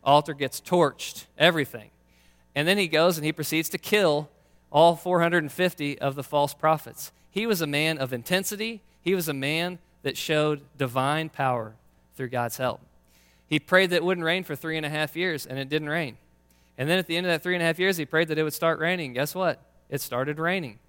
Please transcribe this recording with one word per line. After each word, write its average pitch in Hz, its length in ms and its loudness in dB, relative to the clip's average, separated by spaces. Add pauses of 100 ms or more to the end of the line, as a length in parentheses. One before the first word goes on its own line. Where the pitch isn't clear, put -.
Altar 147 300 4
gets 139 260 -6
torched, - 640 0 (140)
everything. 139 520 2 (600)
And 147 140 0
then 196 120 4
he 185 100 0
goes 160 280 4
and 151 80 -6
he 156 80 0
proceeds 160 360 -2
to 180 100 -8
kill 156 500 2 (440)
all 165 240 8
four 180 240 0
hundred 170 240 2
and 143 80 -8
fifty 156 480 -2
of 139 160 -2
the 139 80 -8
false 147 280 0
prophets. - 600 -2 (180)
He 214 160 -2
was 196 160 0
a 156 40 -2
man 151 300 0
of 135 160 -4
intensity. 196 680 -4 (180)
He 180 140 0
was 170 140 -2
a 151 40 -2
man 160 460 -2 (240)
that 139 140 -4
showed 151 460 0 (140)
divine 139 520 0
power 120 480 -2 (400)
through 131 120 -6
God's 120 280 -4
help. 127 240 -2 (680)
He 151 140 0
prayed 185 300 4
that 175 60 2
it 165 80 2
wouldn't 175 200 0
rain 180 180 0
for 151 140 -8
three 160 200 -6
and 156 80 -4
a 143 60 -4
half 151 260 -4
years, 170 300 -4
and 131 140 -6
it 135 80 -8
didn't 151 200 -2
rain. 147 300 -4 (580)
And 135 120 -4
then 180 100 2
at 180 80 -2
the 165 100 -2
end 180 100 -2
of 180 40 0
that 160 120 0
three 180 120 0
and 175 80 0
a 170 40 2
half 160 120 0
years, 185 200 2
he 156 60 -2
prayed 160 240 2
that 156 100 -2
it 156 40 2
would 151 120 -2
start 165 260 0
raining. 165 320 -2
Guess 131 220 -2
what? 175 260 -2 (300)
It 139 100 -4
started 135 380 -4
raining. 160 500 -4